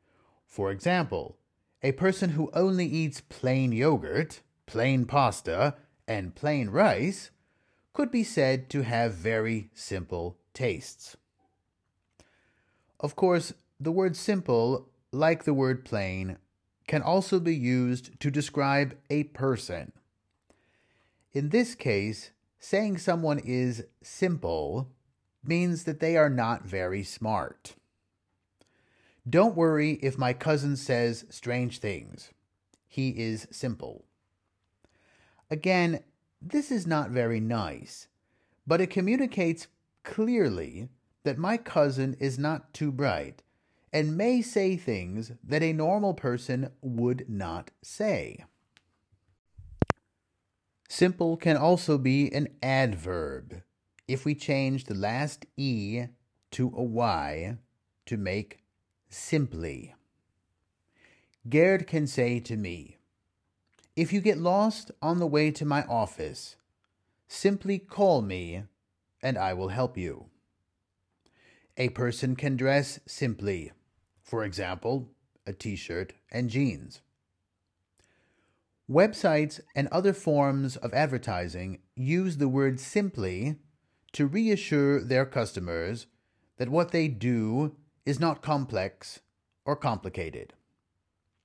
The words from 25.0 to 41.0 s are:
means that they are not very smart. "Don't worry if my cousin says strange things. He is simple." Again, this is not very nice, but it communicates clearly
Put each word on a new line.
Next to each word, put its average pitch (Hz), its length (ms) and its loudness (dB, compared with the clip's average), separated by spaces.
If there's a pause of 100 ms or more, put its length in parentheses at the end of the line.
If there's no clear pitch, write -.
means 170 420 0
that 151 160 -4
they 165 160 4
are 151 140 8
not 117 340 0
very 95 380 -2
smart. - 720 -4 (1500)
"Don't 180 280 6
worry 156 360 4 (100)
if 131 140 0
my 127 160 0
cousin 143 420 0
says 120 540 0
strange 120 520 -4
things. 67 520 -8 (540)
He 131 320 -4
is 113 320 -4
simple." - 560 -8 (1400)
Again, 170 520 2 (380)
this 285 300 -2
is 202 160 0
not 151 240 0
very 117 300 2
nice, 107 680 -4 (580)
but 165 140 4
it 180 100 2
communicates 202 760 0 (360)
clearly 120 840 0 (360)